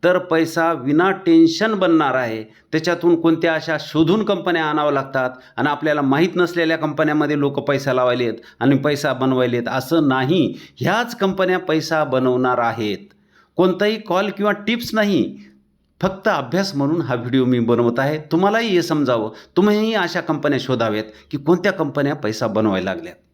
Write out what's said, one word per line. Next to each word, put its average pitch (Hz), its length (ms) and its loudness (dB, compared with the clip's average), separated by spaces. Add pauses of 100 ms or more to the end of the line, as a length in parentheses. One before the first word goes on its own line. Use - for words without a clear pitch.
तर 180 160 4
पैसा 165 540 0
विना 151 360 2 (160)
टेन्शन 165 480 4
बनणार 165 400 2
आहे. 113 280 -2 (300)
त्याच्यातून 170 480 2
कोणत्या 165 340 2
अशा 156 260 -4
शोधून 165 440 2
कंपन्या 175 400 -2
आणाव्या 151 280 0
लागतात 135 380 -2 (260)
आणि 123 120 0
आपल्याला 147 340 0
माहीत 156 340 2
नसलेल्या 165 420 0
कंपन्यांमध्ये 151 600 0
लोक 143 220 -2
पैसा 139 320 -2
लावायलेत 123 420 0 (260)
आणि 135 160 4
पैसा 143 360 -2
बनवायलेत, 127 560 0
असं 139 400 0
नाही. 131 460 0 (220)
ह्याच 220 400 -2
कंपन्या 185 420 -2
पैसा 160 460 -2
बनवणार 127 540 0
आहेत. 110 500 -2 (500)
कोणताही 185 400 2
कॉल 196 320 -2
किंवा 202 280 -2
टिप्स 233 360 -4
नाही, 202 420 0 (640)
फक्त 190 280 -2
अभ्यास 170 460 -2
म्हणून 147 260 0
हा - 140 -2
व्हिडिओ 120 300 0
मी 123 160 2
बनवत 117 380 2
आहे. 143 200 -2 (140)
तुम्हालाही 208 360 2
हे 180 140 2
समजावं, 123 480 0 (260)
तुम्हीही 208 380 2
अशा 175 260 -2
कंपन्या 147 420 -2
शोधाव्यात 113 420 -2 (260)
की 143 80 -6
कोणत्या 175 340 2
कंपन्या 143 420 -2
पैसा 113 320 -4
बनवायला 98 460 0
लागल्यात. 85 220 -10 (200)